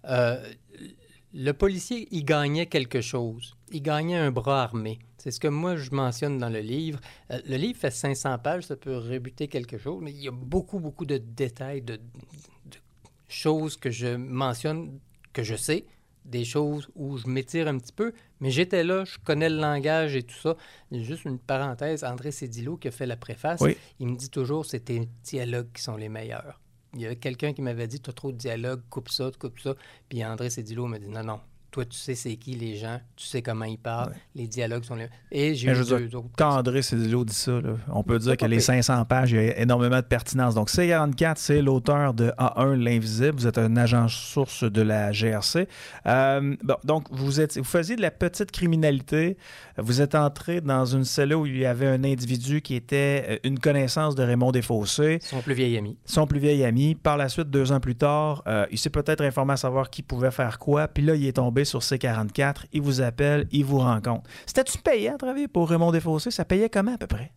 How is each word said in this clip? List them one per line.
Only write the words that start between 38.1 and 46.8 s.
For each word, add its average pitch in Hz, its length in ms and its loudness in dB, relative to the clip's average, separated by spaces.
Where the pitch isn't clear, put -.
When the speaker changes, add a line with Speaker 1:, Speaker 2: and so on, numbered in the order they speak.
Speaker 2:
dire 117 140 2
Speaker 1:
C'est 127 60 4
Speaker 2:
que - 20 -6
Speaker 1:
pas 113 80 4
Speaker 2:
les 113 80 4
Speaker 1:
pire. 110 80 4
Speaker 2:
cinq 127 180 4
cents 123 220 2
pages, 131 260 4
il 113 60 6
y - 20 6
a 110 200 4
énormément 123 400 4
de - 60 6
pertinence. 123 520 2
Donc, 107 120 2
C 175 200 4
quarante-quatre, 156 500 4
c'est 147 240 4
l'auteur 139 500 4
de 117 260 4
A 123 220 2
un, 135 140 4
L'Invisible. 120 640 2
Vous 120 80 0
êtes 117 120 2
un 113 180 4
agent 117 320 6
source - 560 -2
de 110 180 2
la 107 300 2
G 110 200 2
R 104 120 -2
C. 185 240 0
Euh, 135 580 4
bon, 135 180 2